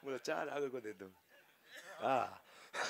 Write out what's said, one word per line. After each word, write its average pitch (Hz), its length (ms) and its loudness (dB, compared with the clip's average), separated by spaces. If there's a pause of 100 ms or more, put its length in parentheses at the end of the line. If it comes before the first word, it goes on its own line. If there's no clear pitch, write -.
બોલો, 135 140 -2
ચાર 160 320 0
આંગળ 139 200 2
કૂદે 113 240 -4
તો. 95 120 -8 (960)
હા, 110 380 4 (500)